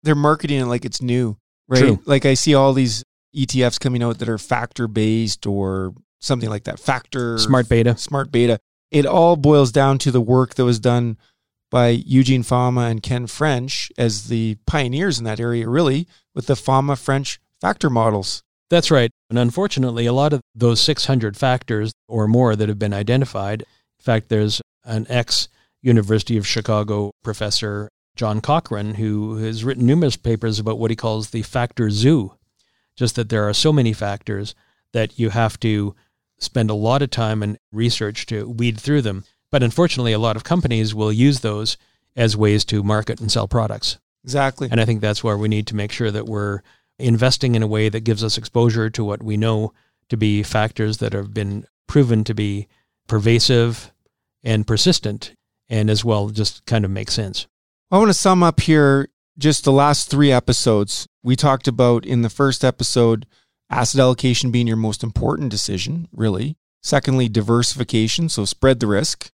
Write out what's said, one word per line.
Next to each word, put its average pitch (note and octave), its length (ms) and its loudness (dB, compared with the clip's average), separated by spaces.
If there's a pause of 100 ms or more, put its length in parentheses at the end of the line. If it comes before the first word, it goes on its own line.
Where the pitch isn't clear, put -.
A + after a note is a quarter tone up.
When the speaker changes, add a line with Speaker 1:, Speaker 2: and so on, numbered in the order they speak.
Speaker 1:
They're D3+ 120 2
marketing D3 460 0
it B2+ 40 -2
like B2 200 -4
it's A2 160 -8
new, B2 360 -2 (300)
right? B2+ 120 2
Speaker 2:
True. B2 260 4
Speaker 1:
Like, C#3 200 2
I C3+ 100 4
see D3+ 180 2
all C3+ 200 6
these A#2+ 300 0 (300)
E C3+ 120 -2
T B2+ 180 0
Fs A#2+ 160 0
coming B2 240 -2
out A#2 160 -2
that A#2 100 -4
are A2 80 -2
factor-based A2+ 1080 -2
or F#2+ 480 -4 (280)
something A#2 280 -4
like G#2+ 140 -8
that. - 160 -10
Factor B2 600 -4
Speaker 2:
Smart B2 280 4
beta. A#2+ 300 4
Speaker 1:
Smart C#3 340 -6
beta. A#2 280 2 (320)
It C#3+ 140 2
all E3+ 300 4
boils C#3+ 360 4
down C3+ 280 2
to C3+ 120 0
the B2 100 4
work B2+ 320 2
that B2+ 120 0
was A#2+ 140 2
done A#2+ 380 0 (540)
by A#2+ 180 4
Eugene C3 540 2
Fama B2 380 0
and A2+ 200 -2
Ken B2 240 -4
French C3+ 720 -4
as A2 300 -2
the A2+ 300 -2 (100)
pioneers C#3+ 500 -2
in A#2 80 -6
that G#2+ 140 -6
area, A#2 280 -2
really, C#3+ 400 0 (280)
with B2+ 100 -8
the C3+ 100 2
Fama C3+ 400 0
French C3+ 440 -4 (200)
factor - 300 0
models. A2+ 540 0 (260)
Speaker 2:
That's E3+ 220 2
right. B2 180 4 (220)
And A#2+ 80 0
unfortunately, A#2+ 680 0
a A#2+ 80 0
lot D3 200 2
of C3 80 -4 (120)
those A#2 260 2
six - 260 0
hundred A2+ 300 0
factors A2+ 560 -2 (160)
or A2 200 0
more A#2 280 4
that G#2 140 0
have G#2 80 -2
been G2+ 160 -2
identified, G#2+ 680 -2
in - 420 -20
fact, A2 260 0
there's G#2+ 320 0 (240)
an A2+ 240 -6
ex-University A#2 1300 0
of G2+ 80 -2
Chicago G#2 680 -4 (120)
professor, G#2 680 -6 (260)
John G#2+ 260 -2
Cochran, A2 520 -2
who G#2+ 440 -4
has A2 260 -6
written B2 240 0
numerous D3+ 280 2
papers A2+ 440 -4
about A2 180 -4
what A2+ 140 -2
he A2+ 40 -2
calls A2 360 -6
the A2+ 100 -6
factor A#2+ 480 -4
zoo, A2 460 2 (600)
just B2 200 -2
that A2 140 -4
there G#2 200 0
are G#2 40 -2
so D#3 200 2
many A#2 200 2
factors G2+ 600 -8 (380)
that A2 260 -4
you A2+ 140 -2
have A2 300 -2
to G#2 340 -2 (420)
spend A2 320 -2
a G#2+ 60 -2
lot A#2 260 0
of C3 80 -2
time A2 320 -4
and G#2 160 -6 (140)
research A2 560 -4
to G#2+ 200 -8
weed A#2 320 -4
through D3 220 0
them. G2 220 -6 (280)
But C3+ 100 2
unfortunately, B2 520 0
a G#2+ 60 0
lot A2+ 160 0
of B2 80 -12
companies A2 520 0
will G#2+ 180 0
use C3 280 4
those G#2+ 360 -4 (380)
as A2+ 200 2
ways G#2+ 300 2
to G#2 160 -2
market G#2+ 380 -2
and A2 120 -4
sell G#2 160 -2
products. G#2 520 -4 (240)
Speaker 1:
Exactly. C3+ 480 -4
Speaker 2:
And A#2 100 2
I A2 40 2
think A2+ 140 0
that's G#2 240 -2
where G#2+ 140 0
we G#2+ 100 -2
need G#2+ 200 -2
to A2 80 -8
make G#2 160 -6
sure A2+ 180 -4
that G#2+ 160 -6
we're G#2 360 -6 (360)
investing B2 580 2
in A2 80 0
a A2 40 -2
way G#2+ 220 0
that A2+ 140 -6
gives A2 200 0
us A2 140 -4
exposure A2+ 520 0
to A2+ 140 -6
what G#2 180 -6
we G#2+ 160 -4
know G#2+ 360 -2 (360)
to - 80 -2
be G#2 260 2
factors A2 540 -2
that G#2+ 160 -4
have G2+ 200 -8
been G2+ 320 -6 (220)
proven A#2+ 360 2
to A2 100 -4
be G#2 340 -4 (400)
pervasive A#2 840 2 (520)
and A2 240 0
persistent, - 680 0 (360)
and G#2+ 200 2
as G#2+ 140 2
well G#2+ 260 0
just G#2+ 360 -4
kind A2 180 0
of G2 80 -2
make G2+ 200 -6
sense. G2 360 -6 (440)
Speaker 1:
I F#3 60 4
want G#3+ 120 6
to F#3+ 60 4
sum F#3 260 4
up E3 200 4
here C#3 480 4 (280)
just D3+ 260 2
the C#3 80 2
last C#3+ 380 2
three C#3+ 220 4
episodes. A2+ 760 0 (140)
We B2 140 0
talked C3+ 320 2
about A#2+ 380 2
in A#2+ 180 0
the A2+ 60 0
first C3+ 340 0
episode, A#2 640 2 (420)
asset B2 320 2
allocation B2+ 480 2
being A#2+ 180 2
your A2+ 100 0
most A2 260 -4
important B2+ 480 -4
decision, G#2 600 -6
really. A2 460 -4 (240)
Secondly, C3 480 0
diversification, A#2 1000 0
so G2+ 160 -4
spread C3 340 2
the A#2 80 -2
risk. - 500 -2